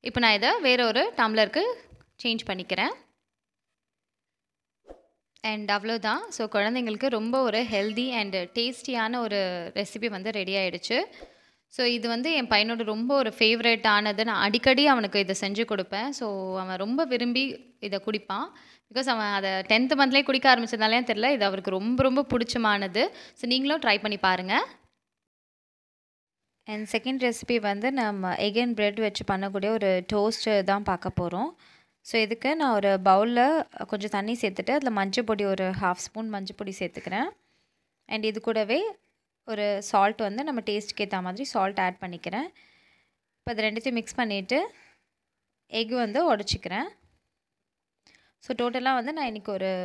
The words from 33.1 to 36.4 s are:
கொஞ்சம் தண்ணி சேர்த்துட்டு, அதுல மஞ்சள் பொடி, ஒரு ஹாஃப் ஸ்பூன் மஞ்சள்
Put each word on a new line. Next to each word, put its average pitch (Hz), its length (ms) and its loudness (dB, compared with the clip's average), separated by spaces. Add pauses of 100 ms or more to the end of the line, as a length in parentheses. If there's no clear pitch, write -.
கொஞ்சம் 208 240 -6
தண்ணி 208 240 -2
சேர்த்துட்டு, 190 380 -2
அதுல 262 200 -2
மஞ்சள் 196 300 0
பொடி, 208 240 0
ஒரு 190 160 0 (140)
ஹாஃப் 180 240 0
ஸ்பூன் 220 280 -8
மஞ்சள் 196 260 -10